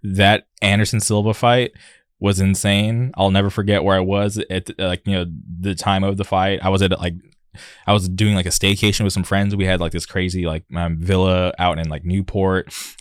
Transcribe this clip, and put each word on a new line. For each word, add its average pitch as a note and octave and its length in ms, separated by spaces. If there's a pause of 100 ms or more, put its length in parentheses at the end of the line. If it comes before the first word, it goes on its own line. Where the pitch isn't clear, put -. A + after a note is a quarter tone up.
that G2+ 420 (160)
Anderson G2+ 380
Silva G#2 340
fight B2 380 (460)
was G2 220
insane. G#2 720
I'll G2 160
never G2 200
forget G2+ 340
where G2 100
I F#2+ 60
was G2+ 380 (100)
at, F#2 300
like, F2+ 280
you G2+ 60
know, F2+ 140 (340)
the G2 140
time F#2+ 280
of G2 140
the G2 80
fight. F#2+ 380
I F#2+ 80
was F#2+ 100
at, F#2 180
like, F2 140 (760)
I G2+ 60
was F#2 160
doing, G#2 260
like, F2+ 120
a F2 40
staycation G2+ 540
with F#2+ 80
some F#2+ 100
friends. G2+ 320
We G2 120
had, F#2 140
like, E2+ 120
this F2 140
crazy, F2+ 400
like, D#2+ 180 (100)
um, E2+ 240
villa F#2 600
out F2 200
in, D#2+ 120
like, D#2 160
Newport, F#2+ 680 (280)